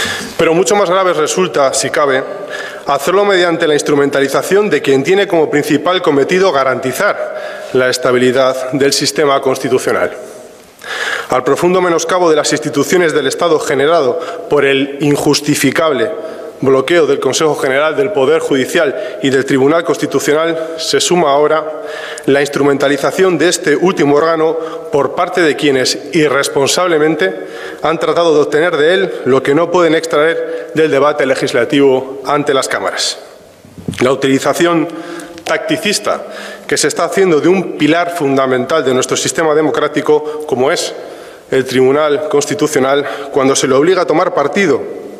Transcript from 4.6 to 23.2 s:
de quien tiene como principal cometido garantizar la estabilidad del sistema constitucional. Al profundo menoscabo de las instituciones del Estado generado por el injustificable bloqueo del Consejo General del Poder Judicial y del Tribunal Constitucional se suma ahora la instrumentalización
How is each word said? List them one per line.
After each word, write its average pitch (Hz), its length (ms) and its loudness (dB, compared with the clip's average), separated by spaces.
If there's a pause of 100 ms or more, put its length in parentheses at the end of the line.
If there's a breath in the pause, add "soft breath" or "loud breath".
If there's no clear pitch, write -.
de 143 120 0
quien 135 200 2
tiene 190 240 2
como 160 240 2
principal 156 520 0
cometido 170 500 2
garantizar 131 1200 -2
la 127 160 2
estabilidad 127 840 0
del 139 200 2
sistema 143 480 0
constitucional. 127 760 -2 (1120 loud breath)
Al 127 140 0
profundo 180 380 2
menoscabo 175 480 2
de 156 60 4
las 143 160 0
instituciones 160 600 0
del 143 140 0
Estado 156 320 0
generado 143 600 0 (300 loud breath)
por 143 160 2
el 139 360 0
injustificable 143 1120 2 (520 loud breath)
bloqueo 135 440 4
del 139 140 0
Consejo 143 360 0
General 147 380 0
del 139 180 0
Poder 143 280 2
Judicial - 840 -2
y 139 60 0
del 131 160 2
Tribunal 139 400 2
Constitucional 156 920 -2
se - 220 0
suma 170 300 2
ahora 151 520 0 (420 loud breath)
la 139 160 2
instrumentalización 143 960 2